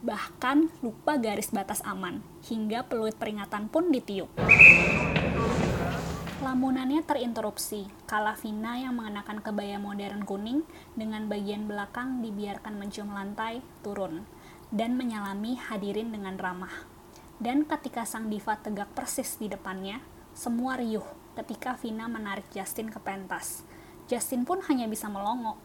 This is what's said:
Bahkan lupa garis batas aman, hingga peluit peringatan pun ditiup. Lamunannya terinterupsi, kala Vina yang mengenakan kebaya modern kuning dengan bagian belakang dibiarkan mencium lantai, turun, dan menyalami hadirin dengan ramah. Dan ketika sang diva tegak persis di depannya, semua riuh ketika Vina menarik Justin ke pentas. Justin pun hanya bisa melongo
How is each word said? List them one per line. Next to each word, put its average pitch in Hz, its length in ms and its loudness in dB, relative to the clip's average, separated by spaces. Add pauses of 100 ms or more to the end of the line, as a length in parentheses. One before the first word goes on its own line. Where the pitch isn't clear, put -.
Bahkan 262 800 2
lupa 247 320 0
garis 220 400 0
batas 202 320 0
aman, 190 400 -4 (240)
hingga 220 320 0
peluit 220 320 0
peringatan 214 560 -4
pun 330 240 6
ditiup. 202 320 -2 (2250)
Lamunannya 262 640 2
terinterupsi, 220 800 -2 (240)
kala 214 240 2
Vina 220 480 -4
yang 254 160 -2
mengenakan 214 480 -6
kebaya 202 320 -2
modern 202 480 -4
kuning 220 400 0 (320)
dengan 214 320 -4
bagian 208 400 -2
belakang 240 480 -4
dibiarkan 208 640 -4
mencium 202 320 -6
lantai, 220 480 -4 (240)
turun, 196 400 -4 (480)
dan 233 240 2
menyalami 214 560 -2
hadirin 214 560 -4
dengan 196 240 -6
ramah. 185 480 -4 (560)
Dan 247 240 4
ketika 302 400 -2
sang 220 240 -4
diva 214 320 0
tegak 202 320 -4
persis - 480 -4
di 214 80 -4
depannya, 196 560 -6 (320)
semua 254 460 0
riuh 220 260 0 (320)
ketika 233 400 -4
Vina 226 320 -4
menarik 208 400 -4
Justin 220 400 -4
ke 214 80 -10
pentas. 190 640 -6 (480)
Justin 247 320 2
pun 370 240 2
hanya 247 240 4
bisa 220 220 -4
melongo 214 520 -2